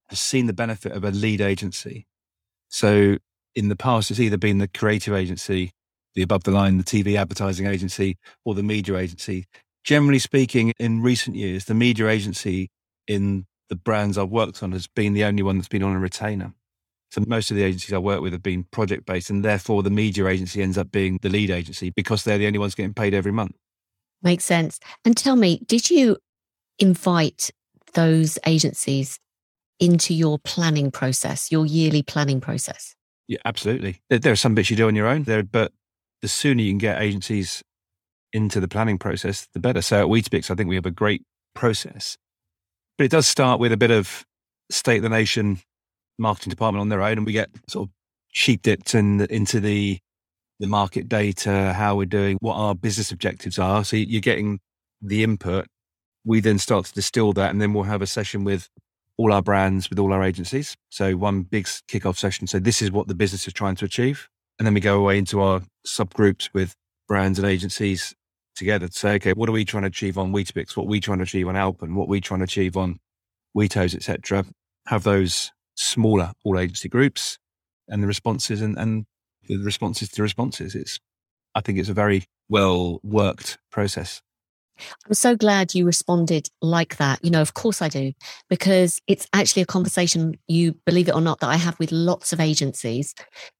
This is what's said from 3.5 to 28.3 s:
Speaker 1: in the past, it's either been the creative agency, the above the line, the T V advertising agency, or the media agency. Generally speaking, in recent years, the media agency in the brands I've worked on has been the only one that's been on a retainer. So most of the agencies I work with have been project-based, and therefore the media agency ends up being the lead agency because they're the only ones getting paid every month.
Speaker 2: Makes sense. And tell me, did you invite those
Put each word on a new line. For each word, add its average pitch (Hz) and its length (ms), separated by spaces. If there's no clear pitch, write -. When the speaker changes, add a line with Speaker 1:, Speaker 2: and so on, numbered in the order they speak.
Speaker 1:
in 101 160
the 101 60
past, 117 360
it's 104 80
either 104 180
been 98 220
the 98 80
creative 107 480
agency, 92 560
the 92 80
above 92 220
the 98 80
line, 98 260
the 90 60
T 107 180
V 101 160
advertising 95 480
agency, 95 520
or 110 80
the 101 80
media 101 360
agency. 92 500
Generally 143 360
speaking, 123 580
in 113 240
recent 123 340
years, 95 300
the 113 80
media 113 340
agency 101 600
in 98 400
the 98 60
brands 101 400
I've 98 140
worked 110 320
on 95 120
has 90 120
been 104 280
the 104 100
only 104 180
one 98 160
that's 92 100
been 98 140
on 98 140
a 95 40
retainer. 95 540
So 101 160
most 113 240
of 104 80
the 101 60
agencies 92 300
I 95 40
work 92 240
with 87 120
have 90 100
been 90 220
project-based, 95 640
and 101 120
therefore 104 380
the 95 80
media 101 380
agency 95 340
ends 92 160
up 92 140
being 92 320
the 101 60
lead 101 200
agency 87 400
because 104 340
they're 104 140
the 104 100
only 104 120
ones 101 160
getting 101 180
paid 101 220
every 98 160
month. 107 240
Speaker 2:
Makes 180 240
sense. 165 340
And 233 140
tell 269 180
me, 190 300
did - 240
you 269 280
invite 175 720
those 160 500